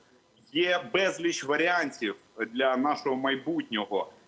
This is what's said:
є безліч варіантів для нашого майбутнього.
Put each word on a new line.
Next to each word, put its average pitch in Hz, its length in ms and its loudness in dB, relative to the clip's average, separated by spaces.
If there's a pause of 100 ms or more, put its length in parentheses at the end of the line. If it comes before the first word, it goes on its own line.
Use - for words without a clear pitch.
(520)
є 175 400 2
безліч 170 520 0
варіантів 147 720 0 (360)
для 127 240 2
нашого 135 400 0
майбутнього. 131 920 -2 (180)